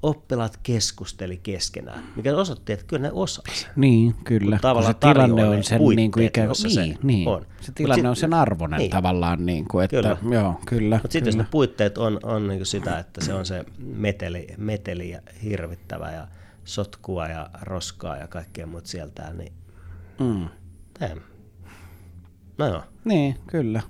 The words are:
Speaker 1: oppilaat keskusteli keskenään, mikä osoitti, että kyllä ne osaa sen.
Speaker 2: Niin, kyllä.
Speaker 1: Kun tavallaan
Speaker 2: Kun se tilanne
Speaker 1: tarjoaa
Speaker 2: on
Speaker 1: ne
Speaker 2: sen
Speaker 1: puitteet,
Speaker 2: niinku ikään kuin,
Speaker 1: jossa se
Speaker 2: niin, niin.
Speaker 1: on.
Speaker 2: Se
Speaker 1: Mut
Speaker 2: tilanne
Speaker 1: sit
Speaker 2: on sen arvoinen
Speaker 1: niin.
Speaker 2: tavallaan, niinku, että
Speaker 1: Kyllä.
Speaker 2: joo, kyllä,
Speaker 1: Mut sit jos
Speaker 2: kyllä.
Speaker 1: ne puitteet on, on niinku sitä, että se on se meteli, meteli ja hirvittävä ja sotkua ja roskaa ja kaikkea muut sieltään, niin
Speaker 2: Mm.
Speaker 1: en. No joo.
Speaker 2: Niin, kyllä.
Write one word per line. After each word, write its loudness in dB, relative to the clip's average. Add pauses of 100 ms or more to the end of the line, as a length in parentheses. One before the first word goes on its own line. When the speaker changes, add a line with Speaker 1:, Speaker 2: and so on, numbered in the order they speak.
Speaker 1:
oppilaat -2
keskusteli -4
keskenään, -8 (120)
mikä 0
osoitti, -2
että -8
kyllä -4
ne -2
osaa -4 (100)
sen. -8
Speaker 2:
Niin, 6
kyllä. 4
Speaker 1:
Kun 2
tavallaan 4
Speaker 2:
Kun 6
se 10
tilanne 6
Speaker 1:
tarjoaa 6
Speaker 2:
on 4
Speaker 1:
ne 0
Speaker 2:
sen 2
Speaker 1:
puitteet, 6
Speaker 2:
niinku 2
ikään 4
kuin, 2
Speaker 1:
jossa -2
se 4
Speaker 2:
niin, -2
niin. 4
Speaker 1:
on. 0 (200)
Speaker 2:
Se -14
Speaker 1:
Mut -14
Speaker 2:
tilanne 2
Speaker 1:
sit 2
Speaker 2:
on 2
sen 0
arvoinen 2
Speaker 1:
niin. 0
Speaker 2:
tavallaan, 2
niinku, 0
että 2
Speaker 1:
Kyllä. 2 (180)
Speaker 2:
joo, 2
kyllä, 2
Speaker 1:
Mut -6
sit 0
jos 2
Speaker 2:
kyllä. 0
Speaker 1:
ne -6
puitteet 2
on, 0
on -2
niinku -4
sitä, -4
että -8
se -2
on -4
se -6 (120)
meteli, -6 (100)
meteli -6
ja -14 (220)
hirvittävä -8
ja -12 (380)
sotkua -8
ja -8 (120)
roskaa -10
ja -14
kaikkea -14
muut -14
sieltään, -12
niin -14 (680)
Speaker 2:
Mm. -2 (540)
Speaker 1:
en. -8 (1400)
No 0
joo. -4 (220)
Speaker 2:
Niin, 2 (120)
kyllä. -2